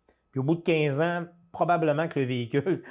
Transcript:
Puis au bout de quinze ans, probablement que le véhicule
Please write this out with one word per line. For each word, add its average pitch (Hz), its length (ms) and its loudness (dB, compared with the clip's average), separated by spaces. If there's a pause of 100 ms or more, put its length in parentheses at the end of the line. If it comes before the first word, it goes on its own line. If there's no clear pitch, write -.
(300)
Puis 135 100 -4
au - 20 -2
bout 147 140 2
de 170 40 -10
quinze 151 400 2
ans, 175 240 0 (260)
probablement 160 560 2
que 165 140 -2
le 131 60 0
véhicule 127 640 -2